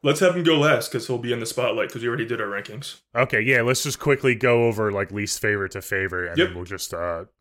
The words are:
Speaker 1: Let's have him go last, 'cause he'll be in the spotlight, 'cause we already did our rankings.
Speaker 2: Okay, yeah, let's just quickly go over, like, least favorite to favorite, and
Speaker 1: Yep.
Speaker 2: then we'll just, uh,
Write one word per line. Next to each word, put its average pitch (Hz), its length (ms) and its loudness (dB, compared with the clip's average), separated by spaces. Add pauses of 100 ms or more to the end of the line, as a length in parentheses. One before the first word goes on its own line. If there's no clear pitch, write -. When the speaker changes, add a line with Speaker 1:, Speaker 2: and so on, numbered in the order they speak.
Speaker 1:
Let's 147 180 2
have 180 140 6
him 175 80 -2
go 160 140 6
last, 147 340 4
'cause 117 160 -4
he'll 123 100 -2
be 120 160 -2
in 120 80 -2
the 110 40 -6
spotlight, 120 460 -2
'cause 117 100 -10
we 120 60 -2
already 120 180 -2
did 113 140 -4
our 107 80 -4
rankings. 101 540 -10 (140)
Speaker 2:
Okay, 120 260 2
yeah, 123 200 4
let's 123 220 2
just 139 160 -4
quickly 135 340 2
go 120 340 4
over, 107 260 0
like, 98 180 -2
least 104 300 -4
favorite 101 320 0
to 95 80 -8
favorite, 92 480 -4
and 85 80 -8
Speaker 1:
Yep. 160 100 0
Speaker 2:
then 90 80 -8
we'll 87 100 -8
just, 92 280 -10
uh, 85 320 -6 (160)